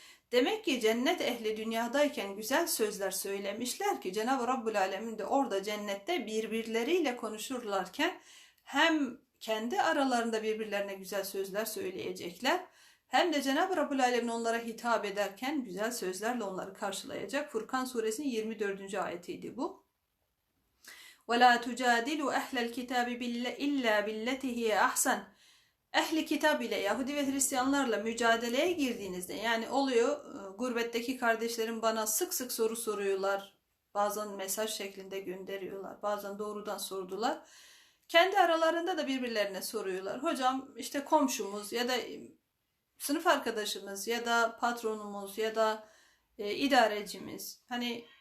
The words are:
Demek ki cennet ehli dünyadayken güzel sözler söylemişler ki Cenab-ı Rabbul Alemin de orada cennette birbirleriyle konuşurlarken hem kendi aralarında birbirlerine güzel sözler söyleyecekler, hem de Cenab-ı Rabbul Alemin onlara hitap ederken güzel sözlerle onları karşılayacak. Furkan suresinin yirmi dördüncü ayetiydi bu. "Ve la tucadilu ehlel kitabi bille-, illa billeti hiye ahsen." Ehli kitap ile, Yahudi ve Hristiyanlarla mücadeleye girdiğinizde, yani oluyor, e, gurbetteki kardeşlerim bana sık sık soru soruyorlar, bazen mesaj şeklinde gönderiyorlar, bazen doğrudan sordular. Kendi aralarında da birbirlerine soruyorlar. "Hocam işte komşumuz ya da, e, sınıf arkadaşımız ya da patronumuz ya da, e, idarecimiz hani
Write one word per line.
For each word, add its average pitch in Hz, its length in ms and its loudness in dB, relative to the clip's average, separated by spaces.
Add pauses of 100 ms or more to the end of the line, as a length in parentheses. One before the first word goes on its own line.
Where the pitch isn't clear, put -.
(320)
Demek 302 340 4
ki 262 160 2
cennet 240 400 4
ehli 226 360 -2
dünyadayken 226 760 0
güzel 262 320 0
sözler 196 440 0
söylemişler 208 880 -2
ki 180 120 -4
Cenab-ı 233 340 0
Rabbul 226 280 0
Alemin 202 420 0
de 208 80 -6
orada 214 380 2
cennette 208 640 -4
birbirleriyle 226 880 0
konuşurlarken 220 1080 -4 (420)
hem 294 540 2 (220)
kendi 226 420 -2
aralarında 247 640 2
birbirlerine 202 500 -2
güzel 190 300 -4
sözler 196 420 -4
söyleyecekler, 185 1000 -4 (420)
hem 320 260 4
de 285 80 2
Cenab-ı 320 360 2
Rabbul 285 220 0
Alemin 247 280 4
onlara 233 300 0
hitap 226 480 0
ederken 208 580 -2
güzel 196 280 -2
sözlerle 214 520 -2
onları 185 300 -6
karşılayacak. 214 800 -4
Furkan 247 340 -2
suresinin 226 420 -2
yirmi 220 320 -2
dördüncü 196 380 -2
ayetiydi 175 600 -6
bu. 339 280 -6 (1400)
"Ve 233 100 4
la 240 220 10
tucadilu 247 680 2
ehlel 240 420 0
kitabi 247 460 -2
bille-, 247 380 -4
illa 240 500 2
billeti 240 480 -2
hiye 220 240 2
ahsen." 240 540 2 (600)
Ehli 311 320 2
kitap 285 360 2
ile, 208 140 -2
Yahudi 226 400 0
ve 285 160 0
Hristiyanlarla 269 640 2
mücadeleye 233 760 2
girdiğinizde, 208 600 -2
yani 226 360 0
oluyor, 240 680 2
e, 196 220 -12
gurbetteki 233 600 -2
kardeşlerim 226 640 0
bana 220 260 2
sık - 260 0
sık 247 180 -4
soru 220 240 0
soruyorlar, 196 800 -2 (400)
bazen 208 360 0
mesaj 196 420 -4
şeklinde 196 480 -8
gönderiyorlar, 190 840 -8
bazen 202 380 -4
doğrudan 208 380 -6
sordular. 190 640 -4 (640)
Kendi 381 320 6
aralarında 330 580 4
da 285 100 -2
birbirlerine 220 540 -2
soruyorlar. 190 640 -4
"Hocam 262 540 0
işte 277 280 -6
komşumuz 208 680 2
ya 233 140 0
da, 247 100 0
e, - 220 -6 (800)
sınıf 339 300 0
arkadaşımız 208 800 0
ya 233 180 0
da 233 340 2
patronumuz 214 800 -4
ya 220 180 -2
da, 220 320 2 (500)
e, 208 180 -4
idarecimiz 214 1120 0
hani 240 360 -4 (160)